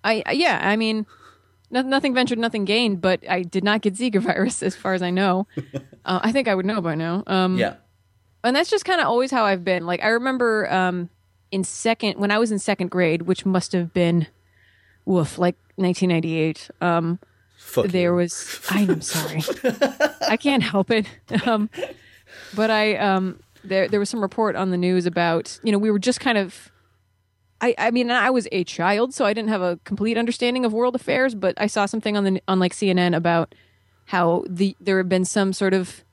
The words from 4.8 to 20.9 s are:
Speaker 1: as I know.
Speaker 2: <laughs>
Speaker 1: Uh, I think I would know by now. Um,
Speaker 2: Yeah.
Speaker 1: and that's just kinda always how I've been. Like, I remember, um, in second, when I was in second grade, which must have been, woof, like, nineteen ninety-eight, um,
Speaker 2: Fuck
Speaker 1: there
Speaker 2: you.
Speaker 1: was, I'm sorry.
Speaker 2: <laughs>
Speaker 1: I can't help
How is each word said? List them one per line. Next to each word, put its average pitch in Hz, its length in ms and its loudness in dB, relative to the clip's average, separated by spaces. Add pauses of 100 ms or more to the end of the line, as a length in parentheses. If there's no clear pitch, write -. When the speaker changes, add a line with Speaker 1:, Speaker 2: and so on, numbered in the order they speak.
Speaker 1:
as 185 100 0
I 180 80 -2
know. 185 460 0
Speaker 2:
<laughs> - 0 - (500)
Speaker 1:
Uh, 185 160 -2
I 226 100 0
think 254 160 0
I 202 60 2
would 185 120 -2
know 208 160 -2
by 165 120 -2
now. 170 320 -4
Um, 185 300 2
Speaker 2:
Yeah. 110 200 -2 (680)
Speaker 1:
and 247 100 2
that's 320 140 2
just 415 160 0
kinda 359 220 0
always 254 240 0
how 240 160 2
I've 190 180 0
been. 180 220 0
Like, 175 180 0
I 214 40 4
remember, 233 640 2
um, 180 380 0 (420)
in 190 140 -2
second, - 560 -2
when 202 100 0
I 208 60 4
was 220 160 2
in 202 60 -2
second 190 320 -2
grade, 170 320 2
which 180 240 -2
must 185 260 0
have 175 220 -2
been, 170 320 2 (800)
woof, 175 320 0
like, 180 180 2 (220)
nineteen 180 320 2
ninety-eight, 160 580 -2 (140)
um, 170 360 0 (380)
Speaker 2:
Fuck - 300 -2
Speaker 1:
there 180 240 0
Speaker 2:
you. 175 60 2
Speaker 1:
was, - 520 -4
I'm 185 320 2
sorry. 156 420 -6 (200)
Speaker 2:
<laughs> 269 680 0
Speaker 1:
I 220 80 2
can't 277 260 0
help 202 280 -2